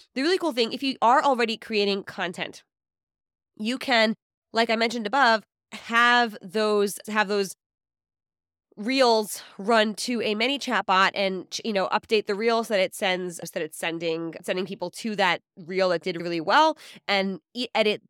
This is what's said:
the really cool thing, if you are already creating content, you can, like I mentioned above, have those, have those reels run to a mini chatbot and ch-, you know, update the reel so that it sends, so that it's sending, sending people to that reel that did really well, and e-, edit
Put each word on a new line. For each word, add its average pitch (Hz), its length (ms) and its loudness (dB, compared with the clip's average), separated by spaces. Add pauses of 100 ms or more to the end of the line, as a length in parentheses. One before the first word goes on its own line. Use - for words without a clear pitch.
(160)
the 262 60 -2
really 349 140 2
cool 330 160 -2
thing, 226 200 0
if - 100 -8
you 269 180 -4
are 240 220 6
already 233 340 2
creating 202 480 -2
content, - 600 -8 (920)
you 233 220 -4
can, 226 380 2 (360)
like 226 160 2
I 226 60 2
mentioned 226 320 -2
above, 226 380 4 (260)
have 233 720 2
those, 208 640 0
have 214 220 0
those 202 260 -2 (1200)
reels 226 640 2 (160)
run 214 380 2
to 240 280 -4
a 214 120 0
mini 247 240 0
chatbot 190 560 2
and 190 380 -2
ch-, - 120 -8
you 226 80 -4
know, 190 160 0
update 214 380 0
the 208 80 -2
reel 226 300 0
so 226 100 -4
that 190 60 2
it 185 160 -2
sends, 185 400 -4
so 175 180 -12
that 180 80 -4
it's 156 160 -10
sending, 165 640 -4
sending 185 240 -4
people 180 240 -8
to 220 240 -8
that 180 260 0 (160)
reel 185 340 -2
that 170 120 -2
did 170 180 -6
really 170 200 -4
well, 294 360 4 (300)
and 196 320 -2 (160)
e-, 247 220 -6
edit 208 340 0